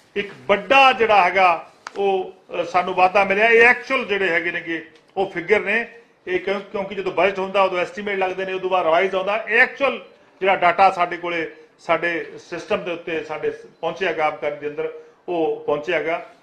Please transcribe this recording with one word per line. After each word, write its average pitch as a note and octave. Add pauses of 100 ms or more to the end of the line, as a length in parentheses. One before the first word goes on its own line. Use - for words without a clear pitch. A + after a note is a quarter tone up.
(160)
ਇੱਕ G3+ (140)
ਵੱਡਾ B3+
ਜਿਹੜਾ G#3+
ਹੈਗਾ, F3+ (240)
ਉਹ, G3 (200)
ਅਹ, E3+
ਸਾਨੂੰ F3+
ਵਾਧਾ F#3
ਮਿਲਿਆ। G3
ਇਹ A#3
ਐਕਚੁਅਲ B3
ਜਿਹੜੇ F#3+
ਹੈਗੇ E3+
ਨੇਗੇ, E3 (260)
ਉਹ G3
figure F3+
ਨੇ। G#3+ (380)
ਇਹ F3+
ਕਿਉਂ, G3
ਕਿਉਂਕਿ G3+
ਜਦੋਂ F#3
budget F#3
ਹੁੰਦਾ, F#3+
ਉਦੋਂ F#3
estimate G3
ਲੱਗਦੇ F#3
ਨੇ, F#3
ਉਦੋਂ F#3
ਬਾਅਦ F3+
revise F#3
ਆਉਂਦਾ। G3+
ਇਹ A3
actual C4 (340)
ਜਿਹੜਾ F#3+
data F3
ਸਾਡੇ F3
ਕੋਲੇ, E3+ (280)
ਸਾਡੇ E3
system F3+
ਦੇ F3
ਉੱਤੇ, E3
ਸਾਡੇ D3+
ਪਹੁੰਚਿਆ E3+
ਗਾ, D#3
ਆਬਕਾਰੀ D3
ਦੇ C#3+
ਅੰਦਰ D#3 (360)
ਉਹ D#3+
ਪਹੁੰਚਿਆ D3+
ਗਾ। E3 (160)